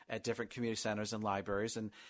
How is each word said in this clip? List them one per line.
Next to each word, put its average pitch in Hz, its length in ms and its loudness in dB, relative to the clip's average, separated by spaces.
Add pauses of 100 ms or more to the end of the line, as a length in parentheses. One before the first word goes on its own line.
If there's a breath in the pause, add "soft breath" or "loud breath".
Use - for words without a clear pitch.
at 113 160 -4
different 117 260 0
community 117 240 0
centers 107 380 0
and 107 100 -2
libraries, 101 540 2
and 107 140 -2 (180 loud breath)